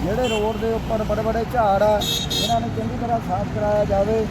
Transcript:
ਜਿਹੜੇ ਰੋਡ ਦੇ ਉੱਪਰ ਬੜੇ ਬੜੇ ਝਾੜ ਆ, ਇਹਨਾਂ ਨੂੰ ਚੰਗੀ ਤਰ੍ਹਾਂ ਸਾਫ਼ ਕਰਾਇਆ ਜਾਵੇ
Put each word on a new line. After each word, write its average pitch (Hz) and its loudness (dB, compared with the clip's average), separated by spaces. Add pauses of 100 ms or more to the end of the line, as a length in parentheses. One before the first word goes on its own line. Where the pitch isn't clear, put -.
ਜਿਹੜੇ 220 0
ਰੋਡ 214 0
ਦੇ 226 -2
ਉੱਪਰ 220 -2
ਬੜੇ 208 0
ਬੜੇ 220 0 (100)
ਝਾੜ 208 4
ਆ, 208 4 (420)
ਇਹਨਾਂ 233 2
ਨੂੰ 233 -4
ਚੰਗੀ 220 -4
ਤਰ੍ਹਾਂ 233 0 (100)
ਸਾਫ਼ 190 -2
ਕਰਾਇਆ 208 2
ਜਾਵੇ 208 2